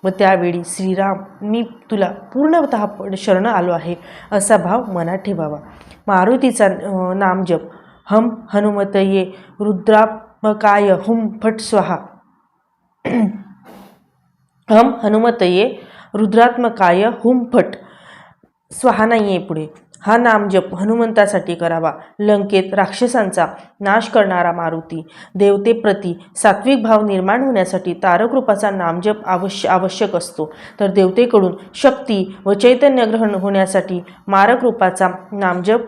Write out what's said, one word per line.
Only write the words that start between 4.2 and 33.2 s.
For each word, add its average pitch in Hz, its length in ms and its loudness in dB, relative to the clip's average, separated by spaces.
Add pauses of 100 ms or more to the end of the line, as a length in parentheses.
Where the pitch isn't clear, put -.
असा 208 240 2
भाव 190 260 0 (100)
मनात 175 260 -4
ठेवावा. 160 400 -6 (480)
मारुतीचा, 226 580 2
अ, 185 500 -2
नामजप. 185 440 0 (480)
हम 226 220 2 (260)
हनुमतये 196 720 0 (360)
रुद्रात्मकाय 214 1300 2
हुम 214 380 0 (140)
फट 220 180 -2
स्वाहा. 180 360 -2 (1080)
<clears throat> 185 100 -4 (1600)
हम 233 220 6 (100)
हनुमतये 220 840 0 (280)
रुद्रात्मकाय 220 880 2
हुम 240 480 0
फट 202 140 4 (1040)
स्वाहा 220 340 0
नाहीये 208 320 0
पुढे. 156 280 -6 (360)
हा 214 140 2
नामजप 202 580 2
हनुमंतासाठी 208 800 0
करावा. 165 380 -2 (260)
लंकेत 202 560 0
राक्षसांचा 196 720 -2 (340)
नाश 214 280 0
करणारा 185 440 2
मारुती, 165 540 -8 (280)
देवतेप्रती 202 840 0 (180)
सात्विक 220 460 2
भाव 214 220 2
निर्माण 202 400 0
होण्यासाठी 185 500 -2
तारक 190 380 0
रूपाचा 214 380 0
नामजप 180 440 -2 (120)
आवश्य-, 185 440 -2
आवश्यक 190 460 0
असतो, 160 360 -6 (280)
तर 202 60 0
देवतेकडून 190 680 2 (220)
शक्ती 208 640 0 (100)
व 196 60 0
चैतन्य 254 520 4
ग्रहण 220 300 -2